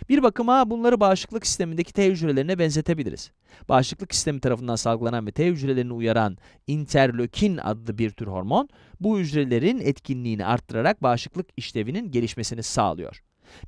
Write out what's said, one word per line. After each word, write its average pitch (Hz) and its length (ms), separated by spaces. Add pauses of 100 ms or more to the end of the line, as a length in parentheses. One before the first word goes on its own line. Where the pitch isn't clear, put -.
Bir 277 140
bakıma 240 460
bunları 233 300
bağışıklık 196 480
sistemindeki 170 460
T 202 140
hücrelerine 165 520
benzetebiliriz. 156 720 (380)
Bağışıklık - 460
sistemi 143 240
tarafından 120 360
salgılanan 117 520
ve 101 40
T 156 160
hücrelerini 131 460
uyaran 113 440 (300)
interlökin 139 920
adlı 110 400
bir 113 120
tür 104 180
hormon, 101 420 (300)
bu 208 200
hücrelerin 147 600
etkinliğini 123 680
arttırarak 120 580
bağışıklık 123 440 (100)
işlevinin 139 540
gelişmesini 117 520
sağlıyor. 87 600 (440)